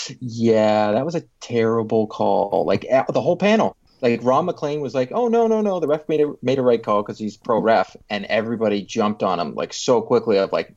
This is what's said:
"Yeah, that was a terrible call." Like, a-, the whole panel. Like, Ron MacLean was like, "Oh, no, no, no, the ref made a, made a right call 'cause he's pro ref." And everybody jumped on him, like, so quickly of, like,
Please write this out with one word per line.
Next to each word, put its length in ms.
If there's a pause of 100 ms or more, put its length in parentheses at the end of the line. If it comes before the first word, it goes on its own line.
(200)
"Yeah, 720
that 120
was 100
a 80 (180)
terrible 680
call." 600
Like, 180
a-, 260
the 120
whole 140
panel. 400 (260)
Like, 200
Ron 220
MacLean 360
was 140
like, 180
"Oh, 160
no, 180
no, 160
no, 180
the 80
ref 200
made 120
a, 120 (100)
made 160
a 40
right 200
call 200
'cause 160
he's 180
pro 220
ref." 380 (140)
And 160
everybody 560
jumped 400
on 180
him, 140
like, 180
so 300
quickly 360
of, 140
like, 240